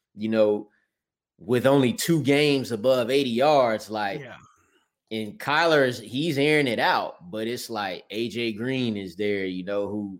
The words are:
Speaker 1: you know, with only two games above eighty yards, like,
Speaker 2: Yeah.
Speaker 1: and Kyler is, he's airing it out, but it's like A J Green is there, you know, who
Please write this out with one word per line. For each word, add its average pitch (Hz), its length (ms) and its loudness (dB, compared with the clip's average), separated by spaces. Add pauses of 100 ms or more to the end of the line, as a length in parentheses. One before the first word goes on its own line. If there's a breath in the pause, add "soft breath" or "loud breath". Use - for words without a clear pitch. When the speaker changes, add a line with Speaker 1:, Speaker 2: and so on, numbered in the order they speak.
(140)
Speaker 1:
you 107 160 -6
know, 107 400 2 (680)
with 113 260 0
only 135 280 6
two 165 280 0
games 139 500 2
above 120 380 0
eighty 135 220 0
yards, 120 580 2
like, 101 300 -4
Speaker 2:
Yeah. 85 160 -14 (720)
Speaker 1:
and 110 300 -8
Kyler 151 480 4
is, 120 100 -2
he's 139 400 -4
airing 147 300 2
it 110 120 -2
out, 104 520 -2
but 110 160 -6
it's 120 220 -8
like 101 420 -6
A 113 180 -4
J 117 220 -4
Green 117 460 -2
is 92 180 -10
there, 101 300 -2
you 92 180 -6
know, 101 240 -4
who 101 320 -8